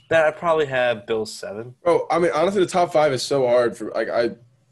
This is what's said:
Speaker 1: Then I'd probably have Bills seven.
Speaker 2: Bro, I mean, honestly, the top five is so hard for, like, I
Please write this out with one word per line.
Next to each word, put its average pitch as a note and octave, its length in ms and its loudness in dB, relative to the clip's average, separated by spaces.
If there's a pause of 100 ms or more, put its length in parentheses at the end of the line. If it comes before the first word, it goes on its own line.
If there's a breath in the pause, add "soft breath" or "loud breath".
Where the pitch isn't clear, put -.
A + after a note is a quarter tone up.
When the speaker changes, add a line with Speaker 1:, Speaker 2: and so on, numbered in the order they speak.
Speaker 1:
Then E3 160 4
I'd D3+ 120 0
probably D#3+ 280 0
have B2 400 -2
Bills A2 260 -4
seven. A2 520 -12
Speaker 2:
Bro, E3 260 2
I D#3+ 80 2
mean, E3+ 160 2
honestly, F#3 280 0
the F3 80 0
top F3 220 0
five D3+ 220 4
is B2 80 -2
so C3+ 260 0
hard A#2+ 280 2
for, G#2+ 160 -10
like, A2 180 -4
I A#2+ 220 0 (400)